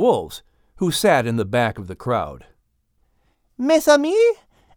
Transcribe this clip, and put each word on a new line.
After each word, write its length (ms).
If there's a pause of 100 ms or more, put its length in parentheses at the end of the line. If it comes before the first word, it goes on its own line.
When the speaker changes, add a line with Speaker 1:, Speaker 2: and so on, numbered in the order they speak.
Speaker 1:
wolves, 340 (360)
who 120
sat 380
in 80
the 100
back 320
of 80
the 100
crowd. 520 (1080)
Speaker 2:
"Mes 320
amis, 500 (400)